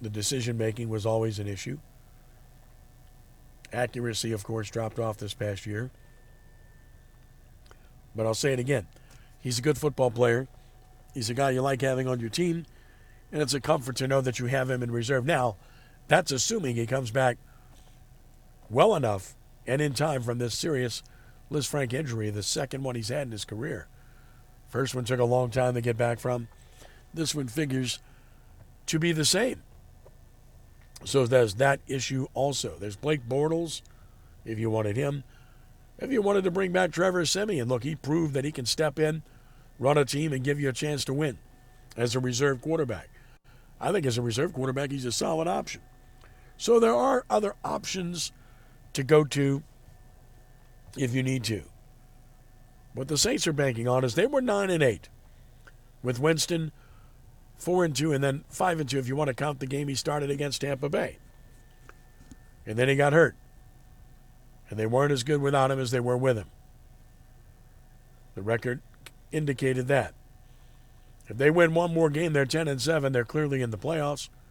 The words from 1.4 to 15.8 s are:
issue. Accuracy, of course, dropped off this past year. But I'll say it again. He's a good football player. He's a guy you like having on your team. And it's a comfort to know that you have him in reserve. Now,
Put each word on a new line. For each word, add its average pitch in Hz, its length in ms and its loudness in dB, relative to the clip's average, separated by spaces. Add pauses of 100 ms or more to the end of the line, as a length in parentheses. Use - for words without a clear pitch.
issue. 127 320 -8 (1900)
Accuracy, 120 600 -4
of 104 120 -4
course, 113 260 -6
dropped 113 300 -6
off 110 180 -4
this 104 160 -10
past 104 320 -6
year. 107 240 -6 (2250)
But 110 100 -2
I'll 113 80 2
say 139 200 0
it 123 60 -2
again. 123 280 -2 (520)
He's 123 200 -4
a - 20 -4
good 147 160 0
football 135 340 0
player. 120 360 2 (640)
He's 113 160 -4
a 120 40 -4
guy 135 180 2
you 127 100 0
like 135 200 0
having 131 260 0
on 127 120 -2
your 113 100 -6
team. 170 360 -2 (640)
And 151 100 -2
it's 139 120 0
a 139 80 -2
comfort 131 360 0
to 135 100 -2
know 135 140 4
that 127 180 -2
you 127 60 -4
have 131 240 0
him 127 140 -2
in 120 80 -4
reserve. 120 340 0
Now, 127 300 2 (520)